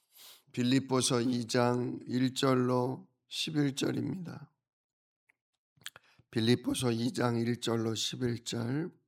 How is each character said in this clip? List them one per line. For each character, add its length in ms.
빌립보서 680
이 240
장 600
일 280
절로 760
십일 460
절입니다. 760
빌립보서 640
이 200
장 260
일 220
절로 340
십일 500
절. 480